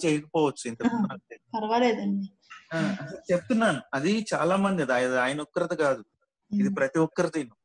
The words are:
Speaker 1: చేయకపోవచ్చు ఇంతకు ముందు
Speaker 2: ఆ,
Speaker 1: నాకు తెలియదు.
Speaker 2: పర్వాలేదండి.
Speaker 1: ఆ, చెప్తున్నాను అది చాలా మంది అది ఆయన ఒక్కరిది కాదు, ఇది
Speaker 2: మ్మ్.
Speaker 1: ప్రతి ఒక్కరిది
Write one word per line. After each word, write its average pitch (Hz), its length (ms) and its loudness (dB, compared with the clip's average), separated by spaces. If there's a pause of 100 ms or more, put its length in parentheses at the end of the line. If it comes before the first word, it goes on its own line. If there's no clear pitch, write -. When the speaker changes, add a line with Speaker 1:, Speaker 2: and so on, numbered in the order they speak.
Speaker 1:
చేయకపోవచ్చు 151 640 0
ఇంతకు 117 180 -4
ముందు 233 200 2
Speaker 2:
ఆ, - 0 -
Speaker 1:
నాకు - 140 -8 (100)
తెలియదు. - 320 -8
Speaker 2:
పర్వాలేదండి. 208 720 0 (420)
Speaker 1:
ఆ, 196 220 -2 (360)
చెప్తున్నాను 202 500 0 (120)
అది 202 400 0
చాలా 165 220 2
మంది 196 260 0
అది 127 360 2
ఆయన 135 220 0
ఒక్కరిది 170 360 -4
కాదు, 135 280 0 (480)
ఇది 202 100 2
Speaker 2:
మ్మ్. 196 140 0
Speaker 1:
ప్రతి 135 220 0
ఒక్కరిది 160 520 0 (140)